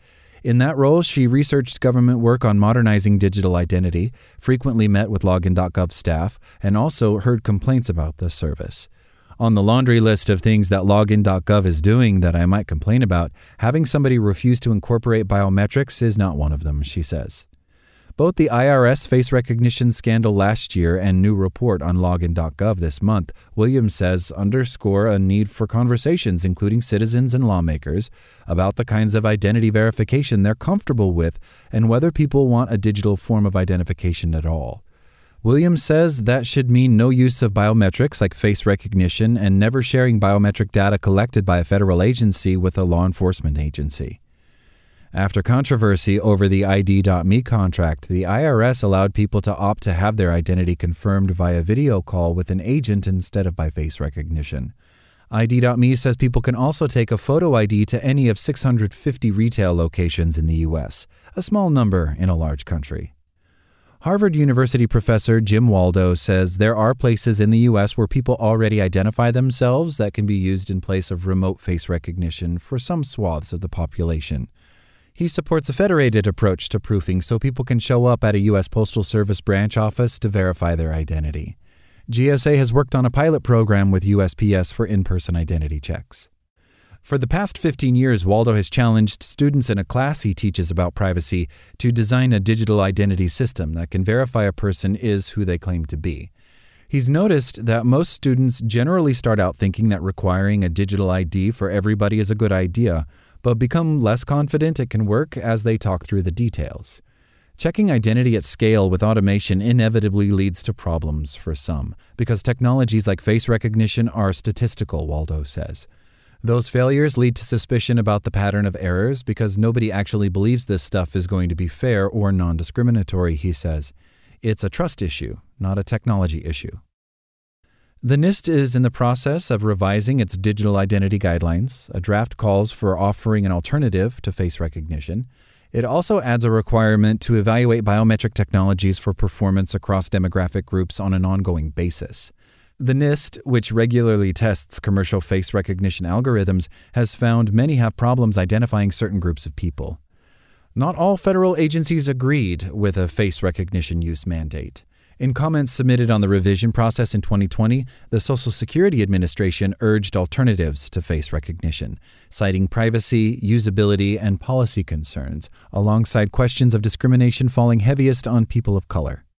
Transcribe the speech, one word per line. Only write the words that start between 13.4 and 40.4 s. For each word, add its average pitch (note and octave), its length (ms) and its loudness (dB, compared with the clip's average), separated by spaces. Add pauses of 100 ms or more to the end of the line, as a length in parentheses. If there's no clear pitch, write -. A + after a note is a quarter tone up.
having C3+ 260 0
somebody C#3 340 2
refuse A2+ 420 2
to A#2 120 -2
incorporate A2 560 0
biometrics G2+ 720 0
is A2 160 0
not F#2 220 0
one D2+ 140 0
of D2+ 120 -6
them," D2 160 -2
she D2+ 220 -6
says. - 420 -8 (720)
Both E3+ 200 0
the D#3 140 2
I B2 180 2
R C3+ 160 4
S C3 220 2
face B2+ 260 2
recognition A#2+ 600 2
scandal A2+ 420 0
last G2+ 420 0
year E2+ 220 2
and F#2 240 2
new G#2+ 120 4
report F#2+ 460 0
on F2 160 -2
login F2 380 0
dot D#2+ 240 -4
gov G#2 180 0
this E2 240 -4
month, G2+ 320 -2 (240)
Williams A#2 380 2
says, F2+ 380 -2
underscore G#2 760 0
a G2+ 120 2
need G2 300 2
for - 180 -4
conversations, A#2+ 800 0
including G2+ 380 0
citizens A#2 500 0
and B2 160 2
lawmakers, E2 640 -2 (360)
about F#2 300 0
the - 80 -2
kinds G#2+ 300 0
of A2 100 0
identity G#2+ 460 2
verification A2 720 0
they're G#2 120 2
comfortable A#2+ 600 0
with E2 240 -2 (340)
and A2+ 160 2
whether C3 220 4
people C#3 380 2
want A#2+ 220 2
a A2+ 60 0
digital G2+ 400 0
form G#2+ 300 0
of G2 100 -2
identification F2+ 800 -2
at D#2+ 100 -4
all. D#2+ 400 -6 (580)
Williams D3+ 400 4
says D3+ 420 2
that B2 220 2
should C3 220 0
mean B2 300 6
no A#2+ 100 6
use B2+ 320 4
of G#2 140 0
biometrics G#2+ 640 2
like G2 140 0
face G#2 320 0
recognition G2+ 720 2
and G2 200 2
never A#2+ 240 2
sharing B2 380 2
biometric G2+ 520 2